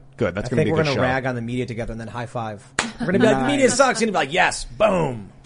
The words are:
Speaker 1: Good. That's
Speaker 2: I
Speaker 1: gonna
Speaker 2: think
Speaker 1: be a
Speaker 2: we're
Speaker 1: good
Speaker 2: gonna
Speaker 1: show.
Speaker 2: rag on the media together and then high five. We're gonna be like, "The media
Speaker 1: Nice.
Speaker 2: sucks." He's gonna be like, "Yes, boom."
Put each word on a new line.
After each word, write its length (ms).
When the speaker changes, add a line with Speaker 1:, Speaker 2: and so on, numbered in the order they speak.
Speaker 1:
Good. 160
That's 140
Speaker 2:
I 40
Speaker 1:
gonna 100
Speaker 2:
think 60
Speaker 1:
be 20
a 40
Speaker 2:
we're 60
Speaker 1:
good 60
Speaker 2:
gonna 100
Speaker 1:
show. 60
Speaker 2:
rag 240
on 100
the 60
media 240
together 260
and 80
then 80
high 180
five. 400
We're 60
gonna 120
be 60
like, 160
"The 60
media 200
Speaker 1:
Nice. 100
Speaker 2:
sucks." 220
He's 60
gonna 80
be 120
like, 80
"Yes, 300
boom." 680